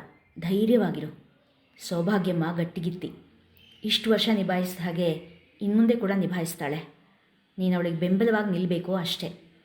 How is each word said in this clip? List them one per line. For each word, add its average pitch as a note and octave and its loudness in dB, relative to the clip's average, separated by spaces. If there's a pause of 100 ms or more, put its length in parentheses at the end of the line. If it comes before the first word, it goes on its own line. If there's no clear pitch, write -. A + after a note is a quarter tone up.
(380)
ಧೈರ್ಯವಾಗಿರು. F#3 0 (600)
ಸೌಭಾಗ್ಯಮ್ಮ F3 0
ಗಟ್ಟಿಗಿರ್ತಿ. E3+ -6 (720)
ಇಷ್ಟು G#3+ 0
ವರ್ಷ G#3+ 2
ನಿಭಾಯಿಸಿದ F#3 0
ಹಾಗೆ F3 0 (540)
ಇನ್ಮುಂದೆ A3+ 4
ಕೂಡ G3+ 0
ನಿಭಾಯಿಸ್ತಾಳೆ. E3 -2 (760)
ನೀನು F#3 2
ಅವಳಿಗೆ E3+ -2
ಬೆಂಬಲವಾಗಿ G#3 2
ನಿಲ್ಲಬೇಕು F3 -2
ಅಷ್ಟೇ" E3+ -6 (240)